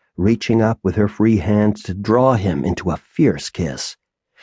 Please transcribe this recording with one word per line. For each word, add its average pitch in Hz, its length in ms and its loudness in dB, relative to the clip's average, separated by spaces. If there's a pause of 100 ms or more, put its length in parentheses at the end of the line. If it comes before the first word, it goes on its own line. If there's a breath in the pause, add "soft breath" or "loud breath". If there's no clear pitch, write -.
(160)
reaching 110 440 2
up 110 220 0
with 92 140 0
her 104 100 2
free 107 300 2
hand 104 480 2
to 92 100 -8
draw 117 400 2
him 90 300 -2
into 90 260 -4
a 76 60 -4
fierce - 540 -2
kiss. - 460 -8 (460 loud breath)